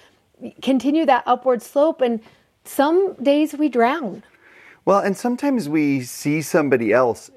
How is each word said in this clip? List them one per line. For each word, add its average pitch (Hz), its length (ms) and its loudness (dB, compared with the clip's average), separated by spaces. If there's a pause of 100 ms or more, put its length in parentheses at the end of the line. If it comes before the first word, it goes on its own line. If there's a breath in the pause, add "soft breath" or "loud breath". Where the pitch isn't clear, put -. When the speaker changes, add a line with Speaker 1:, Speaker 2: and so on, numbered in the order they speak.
(600 soft breath)
Speaker 1:
continue 269 440 0
that 247 200 2
upward 247 360 0
slope. 302 400 0
And 240 180 0 (440 soft breath)
some 339 500 0
days 294 420 0
we 294 140 0
drown. 233 540 -2 (640 soft breath)
Speaker 2:
Well, 196 140 4
and 185 180 -2
sometimes 247 500 -2
we 147 340 0
see 147 420 -4
somebody 131 500 0
else, 120 440 0